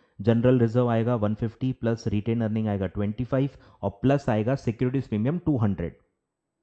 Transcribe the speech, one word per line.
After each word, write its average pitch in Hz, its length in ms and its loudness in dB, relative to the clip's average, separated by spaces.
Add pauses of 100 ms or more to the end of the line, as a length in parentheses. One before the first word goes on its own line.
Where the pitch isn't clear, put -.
(200)
जनरल 117 400 4
रिजर्व 120 300 2
आएगा 117 280 0
वन 107 180 0
फिफ्टी 120 380 -4
प्लस 113 340 -4
रिटेन 113 340 0
अर्निंग 110 260 -2
आएगा 98 220 -2
ट्वेंटी 104 360 -4
फ़ाइव 139 240 0 (320)
और 101 80 -2 (120)
प्लस 139 280 2
आएगा 110 280 0
सिक्योरिटीज 127 500 -2
प्रीमियम 123 320 -2
टू 151 180 0
हंड्रेड। 95 380 -2 (680)